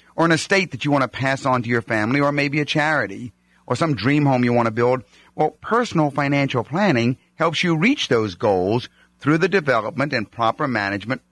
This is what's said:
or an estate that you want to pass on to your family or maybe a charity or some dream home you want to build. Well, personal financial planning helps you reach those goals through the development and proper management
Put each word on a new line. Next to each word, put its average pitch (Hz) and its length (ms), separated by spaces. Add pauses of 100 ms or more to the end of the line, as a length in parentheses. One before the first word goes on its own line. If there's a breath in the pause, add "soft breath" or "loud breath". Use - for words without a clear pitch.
(160 soft breath)
or 160 100
an 170 60
estate 185 400
that 127 120
you 147 60
want 143 140
to 127 40
pass 135 380
on 127 160
to 110 80
your 120 140
family 113 360
or 143 120
maybe 143 280
a 147 60
charity 123 680 (360 soft breath)
or 127 80
some 156 200
dream 139 300
home 127 180
you 123 80
want 120 140
to 113 60
build. 123 320 (320 soft breath)
Well, 151 160
personal 185 580
financial 139 540
planning 135 540 (180 soft breath)
helps 165 280
you 170 140
reach 233 300
those 110 260
goals 101 560 (300 soft breath)
through 151 180
the 185 100
development 135 640
and 113 180
proper 117 380
management 104 540 (100)